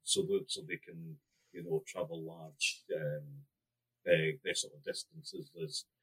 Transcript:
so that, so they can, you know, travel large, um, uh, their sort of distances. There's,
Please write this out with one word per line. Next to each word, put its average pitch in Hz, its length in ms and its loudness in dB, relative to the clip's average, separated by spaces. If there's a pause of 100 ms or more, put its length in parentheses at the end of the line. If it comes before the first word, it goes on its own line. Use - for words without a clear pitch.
so 98 200 4
that, 95 260 4
so 95 180 -4
they 87 120 -4
can, 82 380 -10 (360)
you 87 100 -10
know, 80 240 0
travel 82 360 -4
large, 80 600 -4 (140)
um, - 480 -2 (640)
uh, 80 260 8 (100)
their 90 120 0
sort - 200 0
of 73 80 -18
distances. - 720 -8
There's, 80 300 -4 (180)